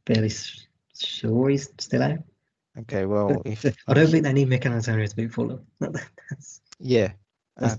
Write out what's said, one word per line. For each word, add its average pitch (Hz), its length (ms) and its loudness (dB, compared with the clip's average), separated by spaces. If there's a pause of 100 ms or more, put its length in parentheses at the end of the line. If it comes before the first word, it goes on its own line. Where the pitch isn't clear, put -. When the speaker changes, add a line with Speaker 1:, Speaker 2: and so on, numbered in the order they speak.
Speaker 1:
fairly 110 220 2
s-, - 380 -10 (280)
sure 117 540 -2
he's 139 200 0 (100)
still - 240 -2
out. 147 160 0 (600)
Speaker 2:
Okay, 110 260 -4
well, 101 240 0
Speaker 1:
But - 180 0
Speaker 2:
if 107 160 -6
Speaker 1:
th-, 135 120 0 (140)
I 131 60 2
don't 151 120 8
Speaker 2:
he 156 60 4
Speaker 1:
think 156 120 4
they 139 80 0
need 135 160 4
Mick 127 160 2
Alexander 113 420 0
to 104 100 -8
boot 113 160 -4
Fulham. 117 400 -6
<laughs> - 80 -20
That's, - 800 -10 (180)
Speaker 2:
Yeah, 113 340 2 (440)
Speaker 1:
that's, 117 220 0